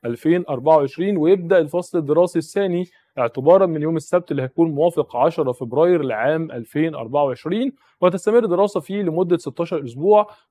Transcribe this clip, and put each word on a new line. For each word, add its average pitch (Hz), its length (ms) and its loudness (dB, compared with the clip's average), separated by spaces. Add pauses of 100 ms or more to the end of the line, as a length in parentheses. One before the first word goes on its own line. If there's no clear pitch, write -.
ألفين 160 440 0
أربعة 147 280 2
وعشرين، 165 400 0
ويبدأ 175 420 2
الفصل 175 400 -2
الدراسي 165 400 0
الثاني 175 460 -4 (340)
اعتبارًا 143 480 4
من 156 160 -4
يوم 160 140 -2
السبت 175 340 -2
اللي 139 120 -2
هيكون 165 280 0
موافق 151 460 -2
عشرة 139 360 0
فبراير 147 500 0
لعام 139 480 -2
ألفين 147 440 -4
أربعة 135 300 -2
وعشرين، 185 480 -4 (280)
وهتستمر 214 440 2
الدراسة 190 360 0
فيه 202 220 -6
لمدة 170 340 0
ستاشر 165 480 -6
أسبوع، 190 460 0 (200)